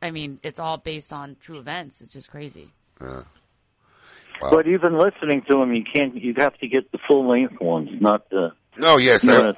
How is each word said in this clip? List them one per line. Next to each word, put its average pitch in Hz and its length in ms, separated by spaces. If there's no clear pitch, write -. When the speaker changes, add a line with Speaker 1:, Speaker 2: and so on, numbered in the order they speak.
Speaker 1:
I 170 80
mean, 147 320
it's 151 180
all 160 160
based 151 380
on 143 260
true 160 180
events. 147 440
It's - 100
just - 180
crazy. 143 380
Speaker 2:
Yeah. 65 220
Wow. 135 80
Speaker 3:
But 160 180
even 170 300
listening 156 500
to 139 140
him, 123 100
you 117 100
can't. 135 320
You'd 120 280
have 143 160
to 127 100
get 127 240
the 120 60
full 135 180
length 123 320
ones, 82 300
not 104 260
the. 90 240
Speaker 2:
No, 156 220
yes, 127 260
Speaker 3:
not 120 240
Speaker 2:
I, 101 100